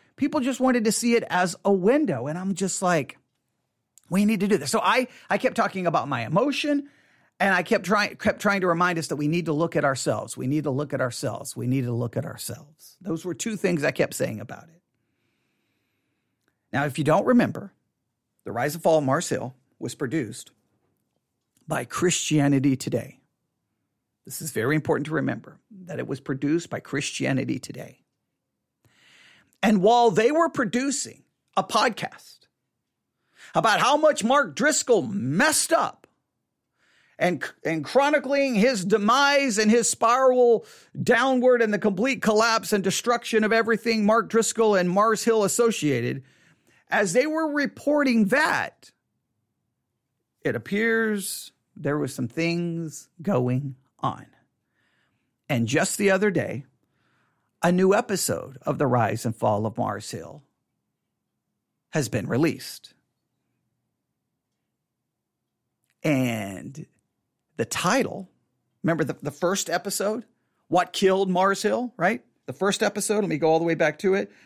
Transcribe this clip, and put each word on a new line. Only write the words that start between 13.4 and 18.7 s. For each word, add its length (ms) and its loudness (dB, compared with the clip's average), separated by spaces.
things 260 0
I 80 2
kept 240 -2
saying 240 -4
about 300 -16
it. 120 -20
Now, 120 -2
if 140 -4
you 60 -2
don't 220 2
remember, 460 2
The 80 -10
Rise 220 -4